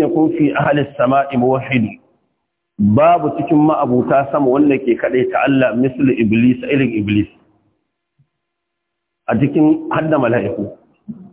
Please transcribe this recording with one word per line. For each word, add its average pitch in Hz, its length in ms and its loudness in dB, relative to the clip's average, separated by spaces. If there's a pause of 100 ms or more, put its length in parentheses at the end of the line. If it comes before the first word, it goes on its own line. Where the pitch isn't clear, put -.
yakun 156 320 0
fi 147 240 0
ahli 147 320 0
as-sama'i 135 480 0
muwahhid." 127 480 0 (920)
Babu 147 560 4
cikin 151 240 -2
ma'abuta 139 720 0
sama 143 160 0
wanda 139 320 2
ke 120 160 0
kaɗai 127 400 -2
ta - 160 0
Allah 131 240 0
mislu 131 400 0
Iblis, 117 480 0
irin 131 320 -2
Iblis. 104 320 -2 (2000)
A 120 60 0
cikin 151 560 2
hadda 160 280 -2
mala'iku. 110 520 -2 (640)